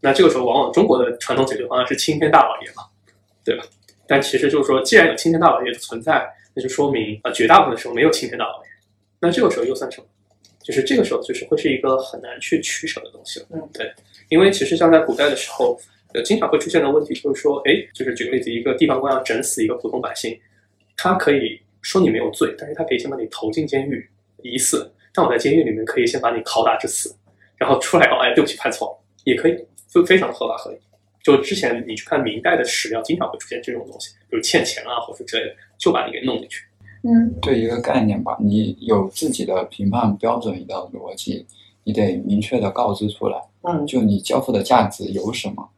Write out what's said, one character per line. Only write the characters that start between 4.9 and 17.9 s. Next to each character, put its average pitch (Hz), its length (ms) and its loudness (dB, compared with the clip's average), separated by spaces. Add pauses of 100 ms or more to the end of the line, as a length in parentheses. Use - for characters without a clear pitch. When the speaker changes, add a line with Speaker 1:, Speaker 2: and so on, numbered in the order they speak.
Speaker 1:
然 170 100 8
有 156 80 2
青 - 160 0
天 165 100 2
大 170 80 6
老 139 140 2
爷 123 80 -4
的 - 80 -8
存 - 220 -12
在， 147 260 0 (280)
那 127 80 -8
就 131 60 -4
说 143 220 0
明， 107 320 -4
呃， 117 100 -4
绝 117 140 0
大 - 140 8
部 - 60 4
分 113 80 -4
的 113 60 -8
时 - 60 -12
候 117 80 -10
没 117 60 -2
有 156 100 6
青 - 180 -4
天 - 80 -10
大 - 100 -4
老 - 180 -12
爷， - 60 -20 (500)
那 247 100 2
这 - 100 0
个 220 100 4
时 - 100 -4
候 117 40 0
又 127 100 -2
算 131 180 -8
什 - 80 -18
么？ - 60 -20 (580)
就 131 100 -6
是 135 80 2
这 269 140 2
个 220 80 4
时 - 100 -2
候 - 80 -2
就 - 100 -8
是 - 120 -8
会 151 120 0
是 143 160 0
一 127 60 -2
个 131 200 0
很 - 220 -8
难 - 200 -16
去 - 200 -2
取 - 280 -8
舍 - 140 -8
的 - 80 -18
东 - 140 -20
西 - 140 -12
了。 - 120 -18
Speaker 2:
嗯。 - 220 -12
Speaker 1:
对， - 140 -8 (420)
因 160 120 6
为 196 100 8
其 196 140 -2
实 170 120 -2
像 170 140 6
在 160 80 10
古 156 160 2
代 143 160 2
的 135 60 -2
时 - 140 -8
候， 123 280 0 (340)
呃， - 100 -2
经 220 160 2
常 - 100 0
会 156 100 2
出 160 100 -2
现 165 140 2
的 139 80 2
问 151 140 4
题 - 100 -6
就 143 180 -4
是 - 80 -4
说， - 260 0
哎， - 60 4 (220)